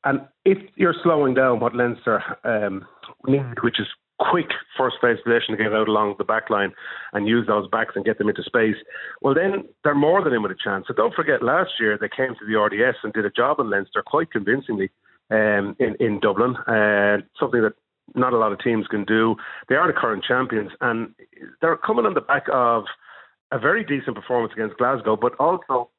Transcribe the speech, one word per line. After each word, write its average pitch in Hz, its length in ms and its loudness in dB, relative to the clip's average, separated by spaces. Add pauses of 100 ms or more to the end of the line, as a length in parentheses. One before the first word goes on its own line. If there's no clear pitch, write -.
And 139 200 0 (240)
if 190 100 6 (200)
you're 175 260 2
slowing 147 320 4
down 127 260 4
what 117 160 0
Leinster, 120 460 0 (220)
um, 104 420 -2 (400)
need, 135 160 2 (200)
which 120 160 0
is 104 80 -2 (320)
quick - 280 0 (280)
first 127 280 -2
phase 117 200 2
possession 117 320 2
to 104 80 -2
get 107 120 0
out 110 140 2
along 107 280 2
the 101 80 -6
back 110 240 -2
line 101 240 0 (400)
and 104 160 -2
use 113 180 2
those 104 220 0
backs 110 280 -2
and 101 100 -4
get 110 100 0
them 104 140 0
into - 120 -4
space, 110 340 0 (440)
well, 139 140 2
then 196 300 0 (200)
they're 147 100 2
more 160 300 4
than 143 80 2
in 113 100 0
with 95 100 -2
a 92 100 -10
chance. 98 260 -4
So 127 60 -6
don't 226 180 2
forget, 151 300 0
last 151 360 0
year 107 220 0
they 104 80 -4
came 131 260 -4
to 107 120 -16
the 110 120 0
R 104 120 4
D 104 120 0
S 123 200 2
and 110 100 -6
did 107 140 -2
a 101 40 -2
job 139 300 0
in 117 80 0
Leinster 101 340 -2
quite 160 280 -2
convincingly, 107 600 -2 (400)
um, 104 480 2
in, 110 220 0
in 107 200 0
Dublin, 113 360 2 (100)
uh, 104 520 2 (200)
something 120 220 0
that 107 140 2 (400)
not 127 180 0
a 120 60 2
lot 107 140 2
of 98 80 -8
teams 113 260 0
can 104 180 -4
do. 110 320 2 (320)
They 123 60 2
are 165 120 4
the 156 60 2
current 110 340 -2
champions, 117 440 0 (100)
and 117 340 -4 (460)
they're 165 160 2
coming 220 300 0
on 190 80 0
the 147 80 0
back 139 280 -2
of 117 340 2 (680)
a 135 60 -4
very 180 260 0
decent 139 320 -6
performance 113 380 -4
against 110 240 -6
Glasgow, 117 380 0
but 107 220 -2
also 139 600 0